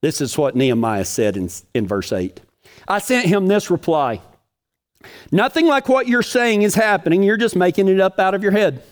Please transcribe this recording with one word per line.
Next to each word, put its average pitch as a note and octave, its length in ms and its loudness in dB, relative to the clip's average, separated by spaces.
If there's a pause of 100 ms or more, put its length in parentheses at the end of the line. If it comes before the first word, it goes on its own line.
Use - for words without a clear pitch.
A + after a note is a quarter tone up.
This D3+ 200 -4
is C3+ 160 -6
what C3+ 180 0
Nehemiah A#2 500 0
said G#2 300 -2
in, F#2 140 -6 (240)
in A2+ 120 -2
verse G2 280 -4
eight. F#2 260 -6 (480)
"I G3+ 120 -2
sent B3 260 -2
him F#3+ 220 2
this G3+ 220 0
reply. D3 520 -2 (1080)
'Nothing D4 360 2
like C#4 220 0
what B3+ 180 2
you're A#3+ 160 2
saying A#3 380 0
is G#3 140 2
happening. G3 460 2
You're G#3 160 2
just A3 180 0
making F#3 340 2
it F#3+ 100 2
up F#3+ 180 0
out F#3+ 160 0
of G3 80 -4
your G3 120 0
head.'" F3+ 280 0 (100)